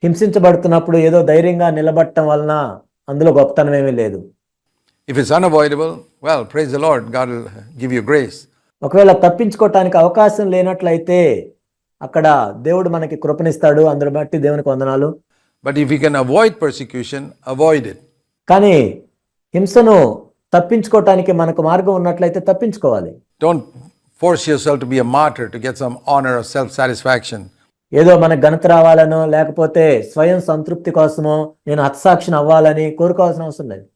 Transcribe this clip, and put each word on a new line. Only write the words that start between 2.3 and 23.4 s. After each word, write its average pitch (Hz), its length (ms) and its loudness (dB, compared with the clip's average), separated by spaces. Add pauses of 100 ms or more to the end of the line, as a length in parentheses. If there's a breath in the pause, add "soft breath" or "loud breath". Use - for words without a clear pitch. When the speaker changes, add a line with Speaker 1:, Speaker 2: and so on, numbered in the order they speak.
Speaker 1:
వలన 151 240 -2 (560)
అందులో 151 280 0
గొప్పతనం 143 420 2
ఏమీ 135 120 -2 (100)
లేదు. 101 160 -6 (920)
Speaker 2:
If 127 100 -4
it's 120 180 0
unavoidable, 156 540 0 (340)
well, 151 160 0 (100)
praise 147 240 -4
the 139 100 -4
Lord, 135 180 0 (120)
God 127 160 -2
will 117 140 -10 (340)
give 127 160 -6
you 117 140 -2
grace. 143 260 -2 (500)
Speaker 1:
ఒకవేళ 190 260 6 (120)
తప్పించుకోవటానికి 190 760 0
అవకాశం 208 520 2
లేనట్లయితే 180 680 -2 (840)
అక్కడ 156 200 0 (400)
దేవుడు 175 300 -2
మనకి 156 280 -8
కృపనిస్తాడు, 151 580 0 (100)
అందులో 143 260 -4
బట్టి 151 280 -6
దేవునికి 147 260 -2
వందనాలు. 135 360 -2 (580)
Speaker 2:
But 139 160 -6
if 139 120 -2
we 147 100 -2
can 147 200 2
avoid 196 280 2 (120)
persecution, 131 580 -8 (320)
avoid 151 380 0
it. - 60 -20 (520)
Speaker 1:
కానీ 196 260 4 (800)
హింసను 202 420 4 (560)
తప్పించుకోవటానికి 185 760 2 (100)
మనకు 165 180 -4 (100)
మార్గం 185 300 0
ఉన్నట్లయితే 175 400 -2 (100)
తప్పించుకోవాలి. 143 600 -4 (320)